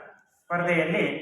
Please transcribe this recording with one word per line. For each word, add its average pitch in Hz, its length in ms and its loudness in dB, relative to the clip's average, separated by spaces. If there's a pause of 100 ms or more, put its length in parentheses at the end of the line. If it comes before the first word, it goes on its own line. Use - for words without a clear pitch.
(440)
ಸ್ಪರ್ಧೆಯಲ್ಲಿ 165 640 2 (160)